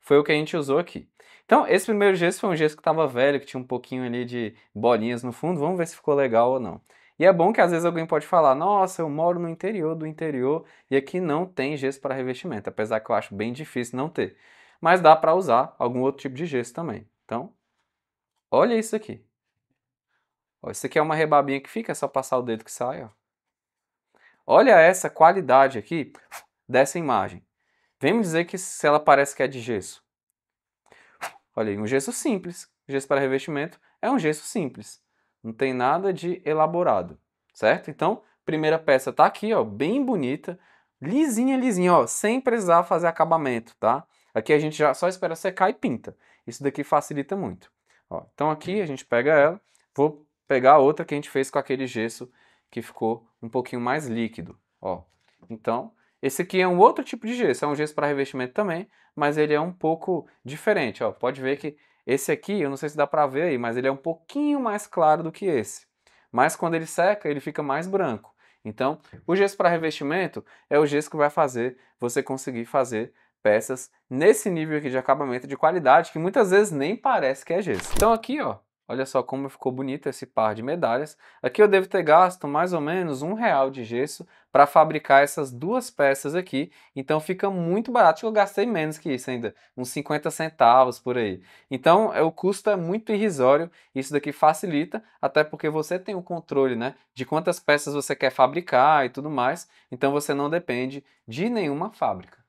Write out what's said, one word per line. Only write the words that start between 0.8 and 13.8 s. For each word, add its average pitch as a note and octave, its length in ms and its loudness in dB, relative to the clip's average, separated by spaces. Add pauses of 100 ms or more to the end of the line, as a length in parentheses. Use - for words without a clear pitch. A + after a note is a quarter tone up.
aqui. - 280 -12 (360)
Então, - 240 4
esse F#3+ 180 2
primeiro G3+ 300 2
gesso F3 240 0
foi G3+ 100 -2
um E3 60 0
gesso D3+ 200 0
que - 60 -20
tava D#3+ 240 2
velho, C3 320 2
que B2+ 80 -10
tinha C3 140 -10
um B2 60 -12
pouquinho B2+ 380 -6
ali A#2+ 200 -6
de A#2+ 320 -8 (180)
bolinhas A#2 480 0
no B2 80 -8
fundo. D3 300 -6
Vamos F3 180 -2
ver E3 80 -2
se - 80 -16
ficou - 200 -2
legal B2 380 4
ou C3+ 60 -2
não. F#2+ 220 -8 (400)
E D#3 40 2
é F#3+ 80 10
bom F3+ 200 4
que A3+ 80 0
às F3 100 4
vezes E3+ 140 0
alguém E3+ 200 0
pode D#3+ 220 -2
falar, D3+ 300 4
"Nossa, F#3+ 440 0
eu D#3+ 80 -2
moro E3 300 0
no E3+ 100 -6
interior E3 460 -4
do D#3 140 -8
interior D3+ 560 -4 (260)
e C3 60 2
aqui C#3 240 -2
não E3+ 260 -2
tem D3+ 300 -6
gesso C3+ 240 -6
pra C3 140 -6
revestimento", B2+ 540 -8
apesar A2 300 -4
que - 120 -8
eu A#2 40 2
acho - 180 -4
bem G#2 200 -6
difícil B2 440 -8